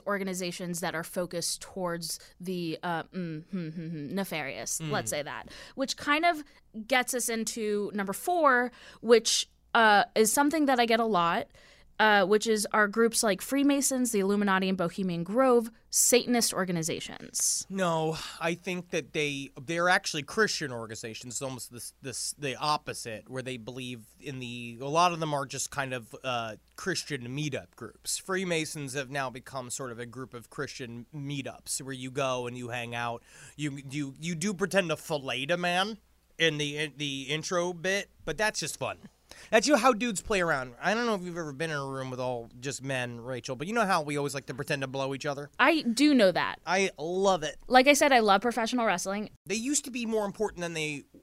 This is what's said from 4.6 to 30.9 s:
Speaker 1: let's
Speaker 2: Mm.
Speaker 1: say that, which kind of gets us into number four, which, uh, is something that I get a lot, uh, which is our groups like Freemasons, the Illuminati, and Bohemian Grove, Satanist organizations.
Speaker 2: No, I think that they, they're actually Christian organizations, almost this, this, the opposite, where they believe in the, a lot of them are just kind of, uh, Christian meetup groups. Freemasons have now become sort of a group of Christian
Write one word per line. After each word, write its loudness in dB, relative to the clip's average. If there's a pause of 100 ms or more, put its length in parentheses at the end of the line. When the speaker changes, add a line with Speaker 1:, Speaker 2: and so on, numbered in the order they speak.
Speaker 1:
let's -4
Speaker 2:
Mm. -4
Speaker 1:
say -4
that, -12 (280)
which -4
kind 2
of 2 (420)
gets 2
us -2
into -2
number -2
four, 4 (300)
which, 4 (240)
uh, 8 (100)
is 6
something 4
that 4
I 6
get 4
a 2
lot, 2 (520)
uh, 8
which 4
is 2
our 6
groups 4
like 2
Freemasons, 2
the 2
Illuminati, 4
and 2
Bohemian -2
Grove, 4 (180)
Satanist 4
organizations. -2
Speaker 2:
No, 0 (200)
I 0
think -8
that -4
they, -2 (100)
they're 0
actually 2
Christian -2
organizations, -10
almost -8
this, -14
this, -8
the -4
opposite, -4
where -6
they -8
believe -10 (180)
in -8
the, -10
a -6
lot 6
of -6
them 0
are -2
just -6
kind -4
of, -10
uh, -4 (200)
Christian -6
meetup -6
groups. -8
Freemasons -4
have -6
now -4
become -10
sort -8
of -12
a -10
group -12
of -16
Christian -10 (100)